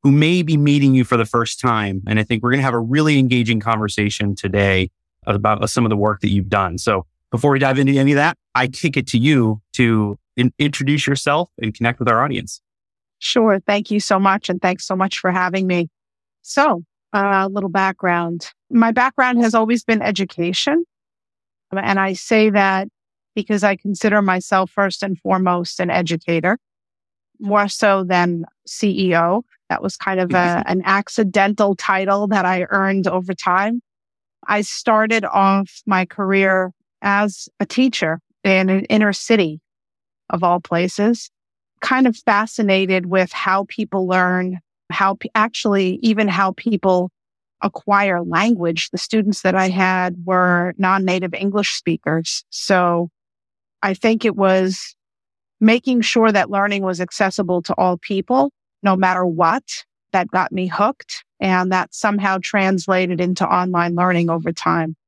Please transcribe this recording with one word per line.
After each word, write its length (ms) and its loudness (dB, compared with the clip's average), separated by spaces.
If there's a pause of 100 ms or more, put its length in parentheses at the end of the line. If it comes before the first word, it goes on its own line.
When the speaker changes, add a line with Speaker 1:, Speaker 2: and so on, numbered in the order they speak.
Speaker 1:
who 80 4
may 320 4
be 120 0
meeting 380 4
you 100 4
for 140 0
the 80 2
first 340 -4
time. 460 0
And 140 0
I 40 0
think 200 -2
we're 80 0
gonna 100 2
have 140 0
a 40 0
really 380 2
engaging 420 2
conversation 760 -2
today 560 0 (340)
about 420 0
some 160 0
of 60 2
the 80 0
work 240 0
that 80 -2
you've 180 0
done. 300 -2
So 300 -2 (240)
before 180 0
we 80 2
dive 220 2
into 180 2
any 140 4
of 60 2
that, 200 0 (160)
I 140 0
kick 300 -4
it 100 -4
to 100 0
you 460 2 (100)
to 460 0 (180)
in-, 220 2
introduce 480 0
yourself 420 -2 (100)
and 140 -4
connect 240 -2
with 100 -2
our 160 4
audience. 380 -6 (560)
Speaker 2:
Sure. 480 0
Thank 240 -2
you 100 0
so 200 0
much. 280 0
And 140 -2
thanks 240 -2
so 100 -4
much 220 0
for 140 -2
having 340 -2
me. 240 0 (540)
So, 400 0 (280)
uh, 360 2
a 20 -4
little 220 -4
background. 800 -2 (180)
My 220 4
background 500 2
has 140 2
always 280 2
been 200 0
education. 840 -2 (920)
And 240 0
I 140 0
say 380 2
that 380 2 (440)
because 300 -2
I 120 4
consider 460 0
myself 480 0
first 320 -2
and 160 -4
foremost 640 -2
an 100 -2
educator, 720 -2 (800)
more 280 0
so 360 2
than 420 0 (220)
C 420 -2
E 60 2
O. 280 2 (240)
That 140 -4
was 160 -6
kind 220 -2
of 120 -2
a, 320 0
Speaker 1:
<laughs> 40 -6
Speaker 2:
an 180 -2
accidental 920 0
title 520 0
that 180 0
I 240 0
earned 380 0
over 260 -4
time. 480 0 (640)
I 140 0
started 640 0
off 640 0
my 180 0
career 640 0 (300)
as 480 -2 (100)
a 60 -2
teacher 540 0 (240)
in 260 2
an 160 0
inner 260 2
city 480 0 (680)
of 140 -2
all 160 2
places, 720 -2 (500)
kind 240 2
of 100 2
fascinated 920 0
with 260 0
how 340 -2
people 400 -4
learn, 520 0 (320)
how 240 0
pe-, 180 -12
actually 680 0
even 240 2
how 240 0
people 580 0 (520)
acquire 600 0
language. 720 0
The 80 -6
students 420 -2
that 140 2
I 140 2
had 460 0 (100)
were 520 2
non-native 560 0
English 380 -2
speakers. 800 -4
So 580 0 (720)
I 140 -2
think 300 0
it 100 0
was 600 0 (640)
making 420 2
sure 300 2
that 200 0
learning 320 -2
was 180 -4
accessible 600 -2
to 160 -6
all 180 0
people, 540 -2 (320)
no 120 2
matter 300 2
what, 380 0 (480)
that 160 0
got 240 -2
me 160 -4
hooked. 560 -4 (160)
And 320 0
that 240 -2
somehow 480 -2
translated 760 0
into 280 -2
online 480 0
learning 340 0
over 220 -2
time. 440 -2 (120)